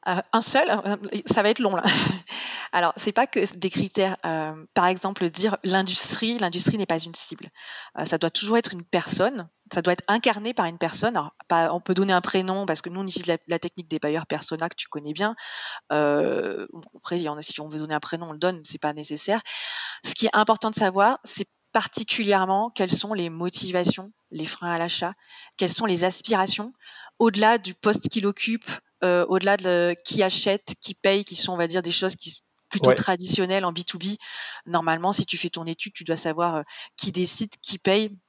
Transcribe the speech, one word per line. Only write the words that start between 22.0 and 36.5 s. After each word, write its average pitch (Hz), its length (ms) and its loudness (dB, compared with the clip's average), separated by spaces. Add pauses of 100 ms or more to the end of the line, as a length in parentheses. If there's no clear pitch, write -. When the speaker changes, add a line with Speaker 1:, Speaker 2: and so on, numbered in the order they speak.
Speaker 1:
quelles 185 220 0
sont 202 220 -2
les 175 160 -2
motivations, 180 840 -2 (200)
les 156 140 -8
freins 175 260 -6
à 170 60 0
l'achat, 170 360 -2 (440)
quelles 180 120 2
sont - 160 0
les 175 180 2
aspirations, 208 720 0 (440)
au-delà 220 400 6
du 185 160 -6
poste - 360 0
qu'il 202 180 0
occupe, 226 420 -2 (340)
euh, 180 240 4
au-delà 190 300 4
de 175 460 2
qui - 180 0
achète, 196 600 2
qui - 120 -8
paye, 196 300 2
qui 180 120 -8
sont, - 180 0
on 180 40 -4
va 170 100 2
dire, 175 140 0
des 170 100 -4
choses 185 240 0
qui - 140 -8
s-, - 140 -8 (260)
plutôt 139 200 4
Speaker 2:
Ouais. 131 60 8
Speaker 1:
traditionnelles 185 720 0
en 175 60 0
B 165 140 -6
two - 120 -6
B. 170 60 -8 (640)
Normalement, 170 460 0
si - 140 0
tu 185 120 -4
fais 170 120 -4
ton 165 160 -8
étude, 165 280 -6
tu - 100 -10
dois 165 140 -2
savoir, 165 380 0